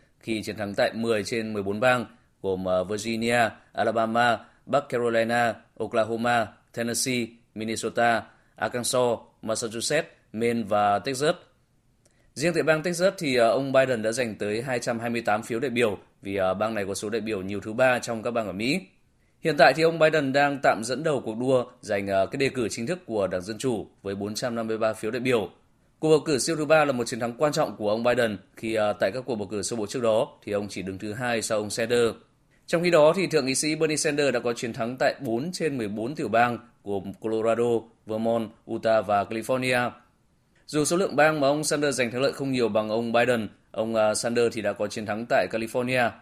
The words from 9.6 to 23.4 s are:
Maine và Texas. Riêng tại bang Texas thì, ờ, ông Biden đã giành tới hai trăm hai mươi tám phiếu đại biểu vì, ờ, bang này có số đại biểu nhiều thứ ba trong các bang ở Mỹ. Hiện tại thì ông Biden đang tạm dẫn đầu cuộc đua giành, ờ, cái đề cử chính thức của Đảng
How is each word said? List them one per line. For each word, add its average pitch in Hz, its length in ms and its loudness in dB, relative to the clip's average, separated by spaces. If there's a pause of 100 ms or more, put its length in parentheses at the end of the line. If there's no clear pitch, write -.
Maine 117 300 0
và 101 360 2
Texas. 139 360 0 (1000)
Riêng 160 200 0
tại 156 100 0
bang 156 200 2
Texas 175 340 2
thì, 139 180 0
ờ, 117 140 6
ông 131 220 2
Biden 131 300 4
đã 110 100 0
giành 117 240 -2
tới 107 260 -4
hai 127 180 -4
trăm 120 200 -4
hai 120 100 -4
mươi 117 120 -2
tám 110 220 0
phiếu 117 160 -4
đại 135 120 -2
biểu 117 260 2 (240)
vì, 98 140 -6
ờ, 92 180 0
bang 107 220 -2
này 101 100 -2
có 98 80 -6
số 104 160 -6
đại 110 120 -2
biểu 107 200 -4
nhiều 98 180 -6
thứ 107 140 -8
ba 123 260 4
trong 113 240 -6
các 120 80 -2
bang 117 160 -2
ở 107 60 -6
Mỹ. 123 260 -2 (600)
Hiện 151 160 0
tại 156 180 8
thì 160 80 2
ông 165 160 2
Biden 151 340 4
đang 143 300 2
tạm 117 200 4
dẫn 123 200 -4
đầu 151 220 0
cuộc 110 120 -6
đua 127 280 2 (160)
giành, 101 260 -4
ờ, 95 180 2
cái 135 120 -6
đề 139 120 2
cử 120 200 -2
chính 117 180 -6
thức - 180 -6
của 104 220 0
Đảng 92 140 -4